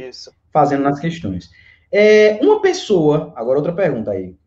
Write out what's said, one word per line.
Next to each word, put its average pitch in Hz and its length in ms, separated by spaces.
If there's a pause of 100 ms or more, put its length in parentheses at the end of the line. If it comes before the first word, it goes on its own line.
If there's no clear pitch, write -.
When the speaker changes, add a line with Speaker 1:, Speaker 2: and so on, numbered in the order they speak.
Speaker 1:
Isso. - 220 (220)
Speaker 2:
fazendo 143 320
nas 143 160
questões. 95 500 (400)
É, 214 500
uma 415 220
pessoa, 165 760
agora 123 220
outra 160 140
pergunta 117 400
aí, 98 240 (100)